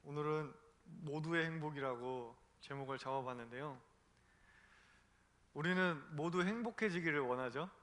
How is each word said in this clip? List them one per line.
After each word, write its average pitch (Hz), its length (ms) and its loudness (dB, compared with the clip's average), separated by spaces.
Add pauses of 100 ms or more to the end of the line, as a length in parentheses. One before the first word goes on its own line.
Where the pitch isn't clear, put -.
(120)
오늘은 151 400 0 (300)
모두의 160 640 0
행복이라고 127 880 -4 (240)
제목을 135 380 -4
잡아봤는데요. 127 800 -4 (1700)
우리는 170 480 4 (120)
모두 170 280 4
행복해지기를 190 800 2
원하죠. 127 460 0 (160)